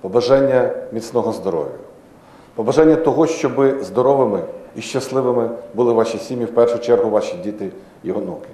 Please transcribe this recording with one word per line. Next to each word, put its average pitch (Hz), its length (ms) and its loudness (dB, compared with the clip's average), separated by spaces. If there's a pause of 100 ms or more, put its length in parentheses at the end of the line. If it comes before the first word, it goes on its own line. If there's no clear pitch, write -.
побажання 127 680 2 (200)
міцного 113 420 -4
здоров'я, 87 440 -4 (760)
побажання 156 400 4
того, 151 320 2
щоб 135 560 0
здоровими 123 600 2 (320)
і 110 60 -10
щасливими 123 680 -2 (240)
були 120 200 2
ваші 113 240 2
сім'ї, 117 280 -6
в 107 80 -10
першу 117 260 4
чергу 117 300 2
ваші 104 240 0 (100)
діти 104 260 -8 (340)
і 85 80 -6
онуки. 92 420 -8